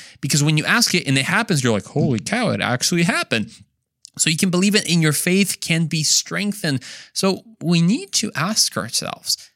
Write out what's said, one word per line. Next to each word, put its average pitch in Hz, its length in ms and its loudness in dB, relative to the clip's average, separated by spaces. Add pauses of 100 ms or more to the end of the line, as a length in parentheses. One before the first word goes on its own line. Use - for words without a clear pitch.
(200)
Because 143 240 0
when 156 140 2
you 151 80 0
ask 226 280 2
it 180 140 0
and 135 100 2
it 131 80 0
happens, 180 380 0
you're 120 80 2
like, 101 140 0
"Holy 143 340 0
cow, 220 300 -2
it 104 120 -2
actually 170 420 0
happened." 170 480 0 (640)
So - 120 0
you 160 80 0
can 190 140 0
believe 190 240 2
it - 160 -2
and 170 100 4
your 156 120 4
faith 185 480 0
can 165 260 0
be 156 160 -4
strengthened. 170 800 -2 (300)
So 190 300 -2 (180)
we 170 200 4
need 269 320 2
to - 220 -2
ask - 400 -2
ourselves, - 640 -6 (180)